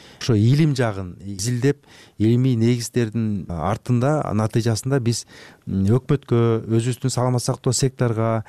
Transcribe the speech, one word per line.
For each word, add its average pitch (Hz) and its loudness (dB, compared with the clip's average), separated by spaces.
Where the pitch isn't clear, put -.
ошо 120 0
илим 135 4
жагын 98 -4
изилдеп, 120 -2
илимий 123 2
негиздердин 113 -2
артында, 117 -2
натыйжасында 113 0
биз, 113 -2
м, 95 0
өкмөткө, 117 0
өзүбүздүн 117 -2
саламаттык 127 -2
сактоо 131 -2
секторго 113 0